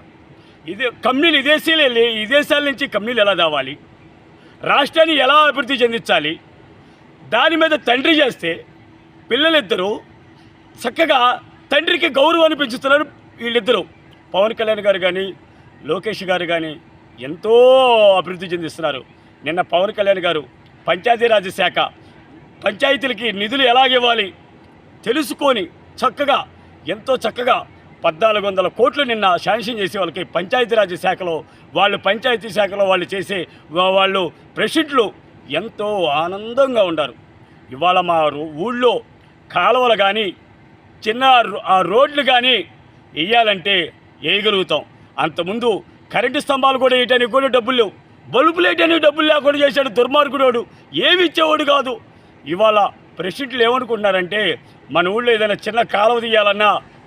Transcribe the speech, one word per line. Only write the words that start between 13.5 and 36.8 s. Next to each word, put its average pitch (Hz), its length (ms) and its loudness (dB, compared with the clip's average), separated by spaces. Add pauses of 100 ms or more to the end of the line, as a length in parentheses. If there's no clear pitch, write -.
పవన్ 214 200 0
కళ్యాణ్ 214 260 -2
గారు 196 180 0
కానీ, 185 360 -4 (500)
లోకేష్ 185 400 -6
గారు 175 220 -2
కానీ 160 300 -4 (440)
ఎంతో 170 340 -2 (640)
అభివృద్ధి 180 300 -6
చెందిస్తున్నారు. 160 580 -6 (400)
నిన్న 165 160 -4
పవన్ 180 320 0
కళ్యాణ్ 196 260 0
గారు 165 260 -2 (440)
పంచాయతీరాజ్ 208 640 0
శాఖ, 175 280 -2 (840)
పంచాయతీలకి 240 680 -2
నిధులు 214 300 -4
ఎలాగివ్వాలి 240 720 2 (720)
తెలుసుకొని 262 600 -2 (320)
చక్కగా, 254 480 -2 (440)
ఎంతో 220 280 -4
చక్కగా 233 500 -2 (380)
పద్నాలుగు 202 420 0
వందల 190 220 0
కోట్లు 285 340 0
నిన్న 214 340 0
శాంక్షన్ 214 420 -4
చేసి 196 200 -6
వాళ్ళకి 175 260 -6
పంచాయతీరాజ్ 190 720 -2
శాఖలో, 170 480 -4 (300)
వాళ్ళు 196 220 2
పంచాయతీ 220 520 -2
శాఖలో 202 360 -2
వాళ్ళు 185 300 0
చేసే 190 320 -6 (240)
వా-, 185 220 0
వాళ్ళు 190 400 0 (240)
ప్రెసిడెంట్లు 247 560 0 (380)
ఎంతో 208 540 -4
ఆనందంగా 214 800 0